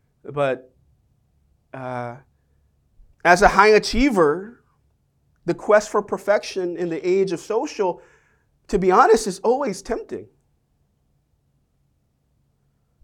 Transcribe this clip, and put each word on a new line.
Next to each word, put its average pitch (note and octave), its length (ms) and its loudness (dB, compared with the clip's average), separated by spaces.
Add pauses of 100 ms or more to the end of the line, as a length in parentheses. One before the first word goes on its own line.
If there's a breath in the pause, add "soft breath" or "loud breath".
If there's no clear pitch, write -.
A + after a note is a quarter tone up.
(220)
But, C3+ 520 -6 (1000)
uh, B2 440 -12 (1080)
as F3 160 6
a G3 80 6
high G3 200 6
achiever, G#3 920 2 (840)
the E3+ 80 -4
quest G#3+ 340 0
for G#3 140 -4
perfection G3 720 -4
in F3 140 -6
the D#3+ 180 -6
age F#3+ 240 0
of E3 80 -6
social, G#3+ 640 -6 (640 soft breath)
to G#3 100 -2
be F#3 120 0
honest, C4+ 360 4
is F3+ 120 -8
always B3 420 -2
tempting. A3+ 460 -10 (2750)